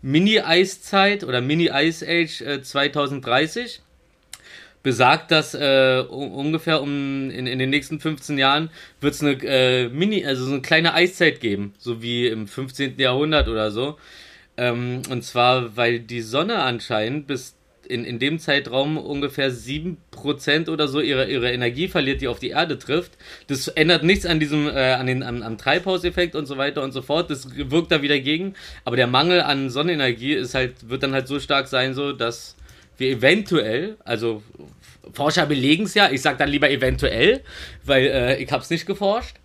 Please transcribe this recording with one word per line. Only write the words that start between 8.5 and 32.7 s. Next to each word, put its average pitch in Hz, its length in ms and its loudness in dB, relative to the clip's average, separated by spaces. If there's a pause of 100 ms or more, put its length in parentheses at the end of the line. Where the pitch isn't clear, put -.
wird's 143 220 0
eine, 143 100 4 (100)
äh, 127 460 4
Mini-, 180 360 0
also 131 200 -2
so 135 60 -4
eine 139 100 -2
kleine 160 320 2
Eiszeit 170 460 2
geben, 101 400 -4
so 117 220 -8
wie 120 260 0
im 110 200 -4
fünfzehnten 131 540 -6
Jahrhundert 139 460 2
oder 110 240 -2
so. 135 260 -4 (580)
Ähm, 123 540 -2
und 123 140 -4
zwar, 123 540 2
weil 120 220 2
die 117 220 -8
Sonne 156 380 -2
anscheinend 123 680 -2
bis 135 300 -8 (320)
in, 117 180 -6
in 120 140 -8
dem 147 200 0
Zeitraum 139 580 0
ungefähr 139 540 -4
sieben 147 460 -8 (140)
Prozent 147 580 -2
oder 151 180 0
so 139 140 0
ihre, 135 280 0
ihre 123 220 0
Energie 123 380 -2
verliert, 135 320 0
die 131 80 -4
auf 117 100 -6
die 120 100 -6
Erde 156 300 -2
trifft. 165 340 -4 (340)
Das 135 200 -4
ändert 160 360 4
nichts 190 220 4
an 165 140 2
diesem, 147 280 0
äh, 131 260 2
an 127 140 0
den, 127 160 0
am, 120 180 -6
am 113 160 -8
Treibhauseffekt 175 800 0
und 151 100 -4
so 135 120 -8
weiter 143 260 -2
und 135 100 -6
so 131 80 -6
fort. 160 300 -2
Das 131 160 -8 (100)
wirkt 147 340 0
da 156 100 4
wieder 143 180 2
gegen. 160 340 -4 (320)
Aber 120 100 -2
der 123 120 4
Mangel 160 340 4
an 135 280 0
Sonnenenergie 139 640 -2
ist 127 220 -4
halt, 127 340 -4
wird 123 140 -2
dann 135 100 -2
halt 135 140 -2
so 143 140 -4
stark 139 260 0
sein, 131 260 0
so, 139 200 -4
dass 117 420 -6 (420)